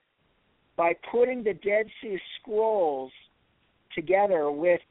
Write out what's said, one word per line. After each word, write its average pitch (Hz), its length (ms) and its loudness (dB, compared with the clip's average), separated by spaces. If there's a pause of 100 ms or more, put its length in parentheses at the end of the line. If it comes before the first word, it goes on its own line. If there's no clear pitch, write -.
(760)
by 170 160 2 (180)
putting 247 320 2
the 202 120 -2
Dead 208 320 0 (140)
Sea 202 180 -6 (220)
Scrolls 185 720 0 (840)
together 175 560 2
with 170 300 2 (100)